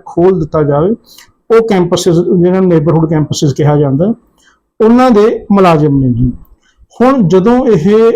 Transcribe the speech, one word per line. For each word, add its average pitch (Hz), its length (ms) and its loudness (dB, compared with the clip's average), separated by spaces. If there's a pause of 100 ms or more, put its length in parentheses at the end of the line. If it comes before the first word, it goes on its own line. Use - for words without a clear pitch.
ਖੋਲ੍ਹ 180 340 0
ਦਿੱਤਾ 156 240 -4
ਜਾਵੇ। 147 260 -2 (680)
ਉਹ 226 120 2
ਕੈਂਪਸਿਸ, 180 480 0
ਜਿਹਨਾਂ 180 460 0
ਨੂੰ 185 80 0
ਨੇਬਰਹੁੱਡ 160 400 0
ਕੈਂਪਸਿਸ 151 440 -2
ਕਿਹਾ 147 240 0
ਜਾਂਦਾ, 147 360 -2 (720)
ਉਹਨਾਂ 247 260 2
ਦੇ 220 400 0
ਮੁਲਾਜ਼ਮ 160 480 2
ਨੇ 131 100 -2
ਜੀ। 120 220 -2 (680)
ਹੁਣ 247 260 0
ਜਦੋਂ 226 380 0
ਇਹ, 214 500 2